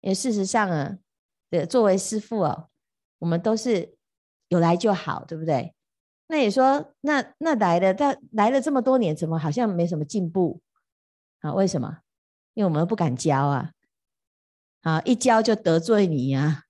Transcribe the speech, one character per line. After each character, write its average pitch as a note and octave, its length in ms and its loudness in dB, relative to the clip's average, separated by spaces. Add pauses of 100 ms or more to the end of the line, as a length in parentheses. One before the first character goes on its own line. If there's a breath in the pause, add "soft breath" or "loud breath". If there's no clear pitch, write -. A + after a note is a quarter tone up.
因 - 100 -6
为 F#3+ 40 2
事 A#3 180 -2
实 G3+ 140 -2
上 G#3 240 0
啊， D3+ 260 -4 (540)
这 D#3+ 160 -2
作 A#3+ 160 2
为 G3 160 4
师 G#3 220 -6
父 G#3+ 220 -4
哦， - 260 -4 (500)
我 E3+ 80 -6
们 E3+ 160 0
都 A3 140 0
是 A3 400 -4 (500)
有 F3+ 140 2
来 E3+ 160 4
就 G3+ 180 2
好， - 320 -8
对 E3 100 -12
不 D#3+ 80 -10
对？ D#3+ 300 -2 (540)
那 D#4+ 80 -4
你 B3 140 2
说， C4+ 500 2
那， C#4 380 -2
那 D#4 180 0
来 F3+ 240 2
了， F#3+ 120 2
但 C#4 240 0 (140)
来 G#3+ 200 2
了 C4+ 100 2
这 C4+ 100 -2
么 C4+ 100 0
多 C4 180 2
年， E3 180 0
怎 E3 120 -4
么 D#3+ 80 -2
好 D#3 140 -2
像 A3+ 180 0
没 F3 160 0
什 E3+ 140 -4
么 D3+ 60 -2
进 F3 260 -4
步？ F3 320 -2 (760)
啊， D3+ 120 -6
为 F#3+ 140 0
什 E3+ 140 -2
么？ A#2 180 -8 (560)
因 G#3+ 100 -2
为 F#3+ 40 2
我 E3 40 0
们 D#3 140 0
不 G#3+ 80 -2
敢 D#3 220 -2
教 C#3+ 200 0
啊。 C#3+ 360 -2 (1080)
啊， D#3+ 220 -2
一 B3+ 100 2
教 A3+ 280 2
就 A3 140 2
得 E3 240 2
罪 G3 260 2
你 C3+ 280 -2
啊 D3 360 0